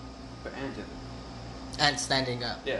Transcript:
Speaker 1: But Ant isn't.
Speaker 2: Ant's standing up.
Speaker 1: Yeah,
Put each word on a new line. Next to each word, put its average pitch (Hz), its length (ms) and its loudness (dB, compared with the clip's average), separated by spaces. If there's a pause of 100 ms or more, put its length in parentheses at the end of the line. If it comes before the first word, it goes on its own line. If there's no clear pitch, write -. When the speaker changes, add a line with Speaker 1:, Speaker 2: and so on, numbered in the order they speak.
(440)
Speaker 1:
But - 100 -6
Ant 135 200 -4
isn't. - 1080 -6
Speaker 2:
Ant's 143 220 6
standing 127 400 4
up. 117 220 0
Speaker 1:
Yeah, 131 140 2